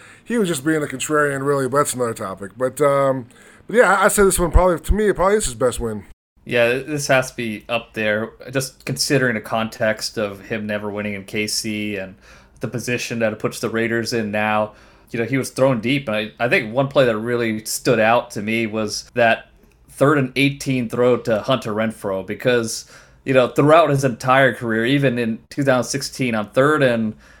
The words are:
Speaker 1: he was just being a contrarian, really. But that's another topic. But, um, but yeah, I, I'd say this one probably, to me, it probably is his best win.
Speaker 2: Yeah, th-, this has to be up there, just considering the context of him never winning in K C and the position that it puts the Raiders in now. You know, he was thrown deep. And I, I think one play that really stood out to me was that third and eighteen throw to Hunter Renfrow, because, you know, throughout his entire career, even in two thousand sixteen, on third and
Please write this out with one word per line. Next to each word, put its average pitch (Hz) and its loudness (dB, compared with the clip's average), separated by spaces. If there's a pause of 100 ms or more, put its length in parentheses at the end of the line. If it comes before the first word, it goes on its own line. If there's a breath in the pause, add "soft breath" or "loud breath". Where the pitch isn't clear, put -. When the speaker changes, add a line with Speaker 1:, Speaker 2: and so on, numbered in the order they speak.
(240 loud breath)
Speaker 1:
he 233 -4
was 202 2
just 151 -4
being 156 0
a 143 -6
contrarian, 139 -2
really. 139 0
But 123 0
that's - 2
another 120 -2
topic. 98 -10
But, 127 -2
um, 139 2 (400 loud breath)
but 180 -4
yeah, 190 6
I, 196 4
I'd 196 4
say 208 4
this 190 4
one 170 0
probably, 175 4
to - -2
me, 208 2
it 175 2
probably 190 2
is 214 0
his 123 -6
best 120 -2
win. 110 -6 (420)
Speaker 2:
Yeah, 117 2
th-, 135 -2
this 147 -6
has 131 2
to - -20
be 110 -8
up 117 -6
there, 107 -2 (180)
just 139 -6
considering 131 0
the 107 -4
context 110 -4
of 101 -6
him 104 -8
never 104 -6
winning 104 -6
in 98 -12
K 107 -6
C 107 -4
and 95 -10 (460 loud breath)
the - -8
position 120 -6
that 110 0
it 107 -12
puts 117 -6
the 120 -4
Raiders 113 -2
in 110 -2
now. 107 -2 (360 soft breath)
You 117 -6
know, 117 -2
he 131 -2
was 123 -4
thrown 127 2
deep. 135 -2
And 107 -2
I, 107 -4
I 120 0
think 127 0
one 135 0
play 139 4
that 110 2
really 113 -2
stood - 0
out 117 2
to 110 -8
me 113 -2
was 107 -6
that 113 2 (400)
third 147 2
and 131 -2
eighteen 135 0
throw 123 2
to 110 -2
Hunter 120 -2
Renfrow, 104 -4
because, 117 -2 (320 loud breath)
you 131 -2
know, 123 6
throughout 151 6
his 139 0
entire 127 2
career, 113 -2
even 135 2
in 113 -4 (100)
two 143 -4
thousand 127 2
sixteen, 131 -4
on 104 -4
third 143 4
and 113 0 (240 soft breath)